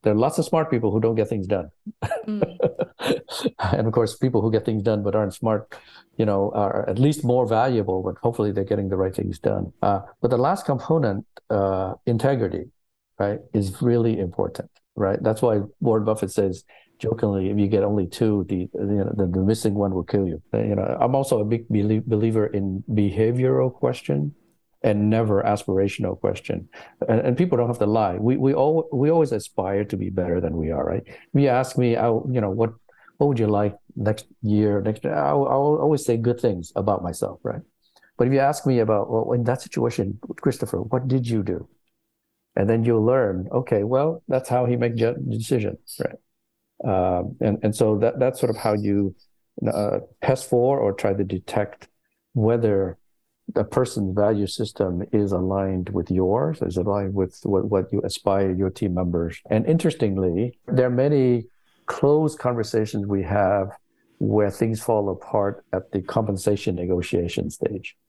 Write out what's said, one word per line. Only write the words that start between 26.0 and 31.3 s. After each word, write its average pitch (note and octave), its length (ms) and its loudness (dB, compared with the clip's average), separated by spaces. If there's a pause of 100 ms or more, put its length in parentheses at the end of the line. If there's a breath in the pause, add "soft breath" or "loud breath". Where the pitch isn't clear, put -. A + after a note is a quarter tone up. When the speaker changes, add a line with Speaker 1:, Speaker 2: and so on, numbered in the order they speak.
Speaker 1:
question. - 480 -4 (400 loud breath)
And, A2+ 120 2
and B2+ 180 0
people F3 180 2
don't A#2 120 2
have A#2+ 120 -2
to G#2 60 2
lie. G#2 300 2
We, A#2 220 0
we C#3 180 2
all, D#3 360 2
we C#3+ 200 2
always D#3+ 200 2
aspire G2 540 -2
to G#2 100 -4
be F#2 140 -4
better F2+ 320 -2
than E2 160 -2
we D#2 140 -2
are, D2 120 -2
right? E2 220 -2
If - 340 -4